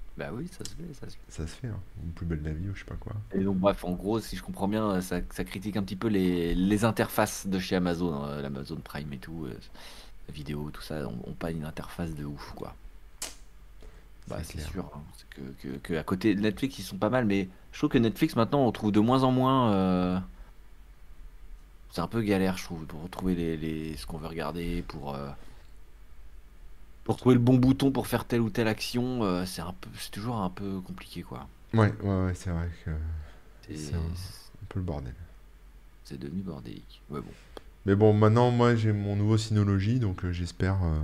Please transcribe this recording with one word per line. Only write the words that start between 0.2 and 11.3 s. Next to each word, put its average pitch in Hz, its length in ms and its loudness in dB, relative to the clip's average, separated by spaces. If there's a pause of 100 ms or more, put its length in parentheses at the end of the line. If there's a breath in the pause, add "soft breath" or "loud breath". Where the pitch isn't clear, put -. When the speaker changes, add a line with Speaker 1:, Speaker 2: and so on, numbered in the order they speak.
Speaker 1:
oui, 143 140 -8
ça - 180 -12
se - 60 -10
fait, 165 220 -10
ça - 160 -10
se - 60 -12
fait. - 140 -14
Speaker 2:
Ça 80 180 -6
se - 80 -10
fait, 123 120 -8
hein. 104 120 -6 (240)
Ou 82 80 -6
Plus 85 140 -8
belle 82 180 -2
la 78 80 -2
vie, 82 180 -4
ou 101 60 -6
je - 40 -10
sais - 60 -14
pas - 100 -10
quoi. - 180 -8 (200)
Speaker 1:
Et 190 100 0
donc, 101 140 2
bref, - 260 4
en 90 100 -2
gros, 95 260 0
si - 160 -6
je 90 80 -8
comprends 92 240 -2
bien, 104 340 2
ça, 90 180 -2 (120)
ça 95 120 -6
critique 98 340 -4
un 101 60 0
petit 95 120 -4
peu 113 120 -2
les, 90 460 4
les 98 320 4
interfaces - 640 2
de 95 120 0
chez 92 160 0
Amazon, 87 380 2 (100)
hein, 71 180 -4
l'Amazon 69 360 -6
Prime 76 360 -8
et 65 40 -8
tout, 82 280 -8
euh, 60 80 -8 (720 loud breath)
la 73 60 -10
vidéo, 73 380 -6
tout - 100 -14
ça, 76 260 -6
ont, 57 180 -8
ont - 80 -10